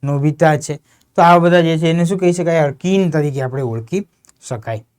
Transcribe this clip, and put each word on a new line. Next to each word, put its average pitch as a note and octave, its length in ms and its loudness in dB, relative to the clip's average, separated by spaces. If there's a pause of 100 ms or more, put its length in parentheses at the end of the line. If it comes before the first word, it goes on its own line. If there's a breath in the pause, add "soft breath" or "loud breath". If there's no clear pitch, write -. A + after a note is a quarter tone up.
નોબિતા D3 520 0
છે. C#3+ 240 -8 (340)
તો G3 80 2
આ F3 160 6
બધા F3 220 4
જે E3 180 0
છે E3 120 0
એને E3+ 140 0
શું F#3 140 -2
કહી F3+ 140 2
શકાય? E3 280 0
અર્કિન F3 500 0
તરીકે D3 320 -2
આપણે C3 200 -6
ઓળખી A#2+ 460 -6 (400)
શકાય. A2+ 360 -10 (140)